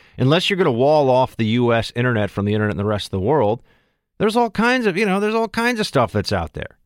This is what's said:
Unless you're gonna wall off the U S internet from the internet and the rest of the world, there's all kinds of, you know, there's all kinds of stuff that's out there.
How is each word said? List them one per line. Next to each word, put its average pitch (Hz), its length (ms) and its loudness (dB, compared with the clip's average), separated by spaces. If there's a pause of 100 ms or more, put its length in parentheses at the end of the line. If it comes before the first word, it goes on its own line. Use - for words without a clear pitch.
(160)
Unless 143 320 2
you're 202 80 0
gonna 175 140 2
wall 135 400 2
off 127 260 2
the 113 100 -2
U 117 280 2
S 113 220 -2
internet 117 340 0
from 101 140 -4
the 104 100 0
internet 107 160 0
and 95 80 -6
the 101 60 -2
rest 104 220 -4
of - 40 -14
the 98 80 -4
world, 117 460 0 (540)
there's 208 180 0
all 240 120 2
kinds 240 380 0
of, 175 100 0
you 220 80 0
know, 190 140 0
there's 214 160 -2
all 226 140 -2
kinds 233 320 -2
of - 80 -4
stuff 120 240 0
that's 104 200 -2
out 85 200 -4
there. - 340 -14